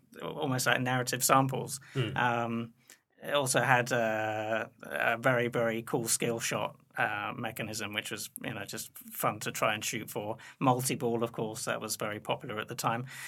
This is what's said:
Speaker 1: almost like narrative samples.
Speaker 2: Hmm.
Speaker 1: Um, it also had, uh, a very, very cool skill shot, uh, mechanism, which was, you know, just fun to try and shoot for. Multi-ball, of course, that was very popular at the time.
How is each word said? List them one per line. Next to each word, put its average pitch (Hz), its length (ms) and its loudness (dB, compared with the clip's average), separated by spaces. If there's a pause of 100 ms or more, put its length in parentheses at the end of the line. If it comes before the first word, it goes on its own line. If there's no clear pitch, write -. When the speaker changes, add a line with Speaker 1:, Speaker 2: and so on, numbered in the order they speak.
(220)
Speaker 1:
almost 139 460 0
like 123 140 4
narrative 127 420 0
samples. 135 560 4 (140)
Speaker 2:
Hmm. 117 240 0
Speaker 1:
Um, 117 560 0 (500)
it - 100 -4
also 135 280 4
had, 123 320 4
uh, 110 720 0 (180)
a 117 340 0
very, 120 300 4
very 117 360 0
cool 117 260 -2
skill 117 320 0
shot, 113 340 -2 (220)
uh, 107 380 0
mechanism, 110 580 -6
which 107 160 -2
was, 107 200 -6 (120)
you - 120 -6
know, 104 100 -8
just - 260 -8 (220)
fun 110 260 0
to 117 140 -4
try 113 220 2
and 107 100 -4
shoot 110 260 -4
for. 110 280 -4 (220)
Multi-ball, 123 640 2
of 113 100 0
course, 110 320 -4
that 117 160 -2
was 110 160 -4
very 107 240 -4
popular 120 360 -4
at 107 120 -4
the 127 60 -8
time. 123 280 0 (240)